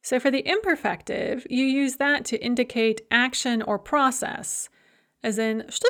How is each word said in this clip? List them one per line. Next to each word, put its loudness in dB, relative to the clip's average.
So 0
for 2
the 0
imperfective, -2
you 2
use 2
that 0
to -4
indicate 0
action 0
or -2
process, 0
as -2
in, 0
Что 0